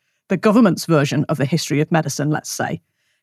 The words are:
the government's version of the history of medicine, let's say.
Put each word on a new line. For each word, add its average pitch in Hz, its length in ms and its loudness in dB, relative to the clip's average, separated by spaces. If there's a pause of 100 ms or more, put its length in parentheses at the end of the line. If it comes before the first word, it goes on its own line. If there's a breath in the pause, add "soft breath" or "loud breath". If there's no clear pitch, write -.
(280)
the 190 80 -2
government's 202 500 4
version 151 420 2
of 160 80 -2
the 139 80 -2
history 143 360 -2
of 151 120 -4
medicine, 151 380 -2
let's - 200 -4
say. - 300 -6 (420)